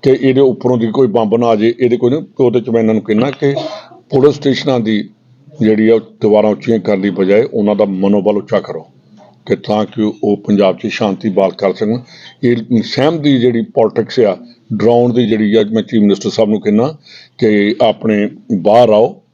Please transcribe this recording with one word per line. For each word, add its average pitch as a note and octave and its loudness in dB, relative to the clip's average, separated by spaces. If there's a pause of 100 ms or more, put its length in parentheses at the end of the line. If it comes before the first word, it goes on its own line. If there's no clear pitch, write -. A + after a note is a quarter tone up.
ਕਿ C3+ 4
ਇਹਦੇ C3 2
ਉੱਪਰੋਂ B2 0
ਦੀ A2+ -2
ਕੋਈ B2+ 2
ਬੰਬ A2 0
ਨਾ A#2+ 0
ਆ A2+ 2
ਜੇ, A2 0
ਇਹਦੇ A#2+ 0
ਕੋਈ B2 0
ਨਹੀਂ। D#3 -4 (180)
ਉਹਦੇ B2 2
'ਚ A2+ -10
ਮੈਂ A2+ 0
ਇਹਨਾਂ A2 2
ਨੂੰ G#2+ -2
ਕਹਿਣਾ A2+ 0
ਕਿ C#3 -2 (540)
ਪੁਲਿਸ C#3 2
ਸਟੇਸ਼ਨਾਂ C3+ -2
ਦੀ G#2+ -2 (520)
ਜਿਹੜੀ A2 2
ਆ A2+ 4
ਦੀਵਾਰਾਂ G#2+ 0
ਉੱਚੀਆਂ A2 -2
ਕਰਨ G2 -2
ਦੀ G2+ 0
ਬਜਾਏ G2 0
ਉਹਨਾਂ G#2 -2
ਦਾ G#2 2
ਮਨੋਬਲ G2+ -2
ਉੱਚਾ G2 -4
ਕਰੋ - -12 (580)
ਕਿ G#2+ -2
ਤਾਂ G#2+ -4
ਕਿ G#2+ -4 (120)
ਉਹ G#2 0
ਪੰਜਾਬ G2 0
'ਚ - -8
ਸ਼ਾਂਤੀ G#2 -4
ਬਹਾਲ F#2+ 0
ਕਰ F#2+ -4
ਸਕਣ। A2 -4 (440)
ਇਹ A#2+ 2 (260)
ਸਹਿਮ D3+ -2
ਦੀ C#3 2
ਜਿਹੜੀ A#2 0
ਪੋਲਿਟਿਕਸ A2 -2
ਆ, G2 2 (360)
ਡਰਾਉਣ A#2+ 2
ਦੀ A#2+ 0
ਜਿਹੜੀ G#2+ 0
ਆ, A2 4
ਮੈਂ A2 -2
ਚੀਫ A2+ 0
ਮਿਨਿਸਟਰ G2+ 2
ਸਾਹਿਬ G#2 0
ਨੂੰ G#2+ -2
ਕਹਿਣਾ A#2+ 0 (400)
ਕਿ G#2 2
ਆਪਣੇ G#2+ 0 (240)
ਬਾਹਰ G#2+ 4
ਆਓ A2+ 2 (120)